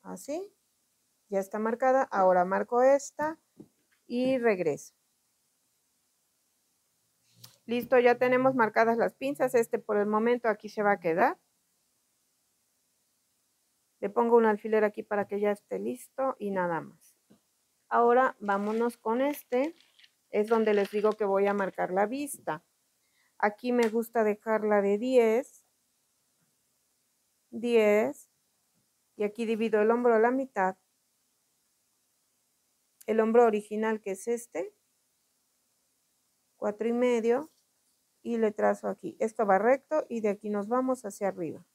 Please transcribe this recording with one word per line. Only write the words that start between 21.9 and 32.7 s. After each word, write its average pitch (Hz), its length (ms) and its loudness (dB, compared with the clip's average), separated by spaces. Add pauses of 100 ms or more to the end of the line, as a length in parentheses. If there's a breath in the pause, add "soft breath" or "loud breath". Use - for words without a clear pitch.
la 202 160 0
vista. 254 580 -10 (720)
Aquí 208 340 -4
me 240 160 2
gusta 220 360 -2
dejarla 208 580 0
de 202 160 0
diez. 240 680 0 (1900)
Diez. 226 760 2 (880)
Y 214 60 -4
aquí 208 220 -4
divido 220 360 0
el 220 100 2
hombro 240 240 2
a 220 40 4
la 233 120 4
mitad. 214 460 -4 (2250)